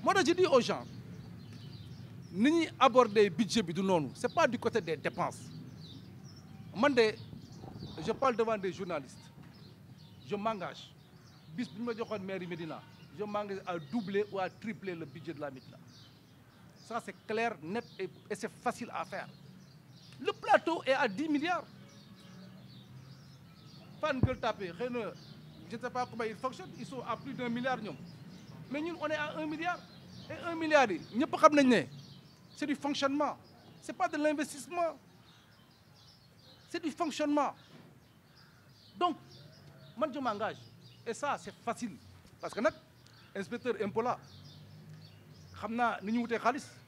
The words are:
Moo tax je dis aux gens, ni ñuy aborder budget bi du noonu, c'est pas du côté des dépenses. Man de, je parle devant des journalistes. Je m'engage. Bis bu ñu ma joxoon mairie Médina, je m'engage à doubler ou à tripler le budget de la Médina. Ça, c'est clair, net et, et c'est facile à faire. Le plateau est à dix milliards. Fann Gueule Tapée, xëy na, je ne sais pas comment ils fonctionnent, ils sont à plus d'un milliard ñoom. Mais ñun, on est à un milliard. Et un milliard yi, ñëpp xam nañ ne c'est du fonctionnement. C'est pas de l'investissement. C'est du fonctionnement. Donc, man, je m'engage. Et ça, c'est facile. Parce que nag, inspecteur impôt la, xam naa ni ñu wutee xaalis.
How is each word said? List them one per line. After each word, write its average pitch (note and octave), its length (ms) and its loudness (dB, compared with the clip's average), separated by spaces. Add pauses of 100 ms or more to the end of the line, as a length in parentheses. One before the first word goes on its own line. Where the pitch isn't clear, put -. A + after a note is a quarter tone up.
Moo D#4 100 6
tax F#4 140 6
je E4 60 4
dis F4+ 120 6
aux C4 140 8
gens, D3 240 -2 (1500)
ni G#3+ 200 6
ñuy E4 160 6 (100)
aborder A3+ 520 8
budget G#3 320 2
bi E3+ 120 -4
du F#3 80 0
noonu, F3 320 4
c'est - 180 -2
pas E4 140 6
du A3 120 2
côté A3+ 220 0
des E3 160 -2
dépenses. C#3+ 440 -2 (1400)
Man C4+ 180 6
de, A3 180 6 (960)
je A3+ 60 0
parle B3 240 2
devant A3+ 200 2
des F#3+ 160 -2
journalistes. D#3 460 -6 (1080)
Je G3+ 80 -2
m'engage. G3+ 560 -4 (640)
Bis A3 120 -2
bu G3 120 -12
ñu A#3+ 60 -4
ma A#3+ 100 -2
joxoon G#3 240 -4
mairie F#3 260 -6
Médina, D#3+ 340 -6 (380)
je G3+ 60 -4
m'engage G#3 420 -4
à F3+ 140 -2
doubler G3 500 0
ou G3 80 -4
à F#3 100 0
tripler G3 460 -6
le D#3+ 120 -8
budget D#3+ 280 -10
de C#3+ 60 -10
la C#3+ 100 -4
Médina. C3 260 -16 (1080)
Ça, A3+ 180 -2
c'est - 100 -10 (120)
clair, A3+ 360 0
net G3+ 220 -4 (140)
et, F#3+ 100 -4 (200)
et G3+ 60 -4
c'est G3+ 160 -6 (120)
facile A#3+ 300 -2
à E3 120 -4
faire. E3+ 240 -8 (920)
Le F#4 120 0
plateau F4 520 4
est C4 80 2
à C4+ 160 4
dix A3 200 -2
milliards. D#4 360 0 (2250)
Fann D4+ 200 0
Gueule B3+ 200 2
Tapée, G3+ 320 -4
xëy A#3 180 -4
na, A3+ 220 -4 (580)
je A3+ 60 -8
ne A3+ 40 -10
sais B3 100 -6
pas B3 160 -2
comment A#3 180 -6
ils A3 120 -4
fonctionnent, C4 420 -6
ils A#3+ 80 -10
sont C4 160 -8
à A#3 140 -4
plus C4+ 180 -10
d'un A#3+ 140 -2
milliard B3 300 0
ñoom. G#3 180 -8 (720)
Mais C#4 100 -2
ñun, E4 200 -2
on D4+ 80 -2
est D4+ 60 2
à D4+ 220 -2
un D#4 100 -2
milliard. D#4+ 320 -2 (520)
Et G3+ 40 -6 (120)
un E4+ 80 -2
milliard D4+ 360 6
yi, D#3+ 100 0 (140)
ñëpp D4 220 2
xam D4+ 180 10
nañ C#4+ 140 10
ne G#3+ 140 8 (760)
c'est D4 100 -4
du C#4+ 80 0
fonctionnement. C#4 600 0 (460)
C'est - 100 -8
pas F4 160 2
de E4 80 -2
l'investissement. D4+ 800 0 (1700)
C'est E4+ 140 -6
du E4 80 0
fonctionnement. D4 640 2 (1400)
Donc, E4+ 180 4 (800)
man, D4 160 0
je D4 60 -4
m'engage. G#3+ 380 -2 (500)
Et A#3 80 -4
ça, C#4 280 -2
c'est G3 120 -12 (100)
facile. A3+ 320 -4 (440)
Parce E3 120 -4
que - 80 -4
nag, D4+ 140 4 (600)
inspecteur A#3 480 -2
impôt G#3 200 0
la, A#3 160 0 (1400)
xam G#3+ 140 -4
naa A#3 280 2
ni G3+ 100 -2
ñu A#3+ 100 4
wutee A3+ 160 0
xaalis. B3 260 2 (220)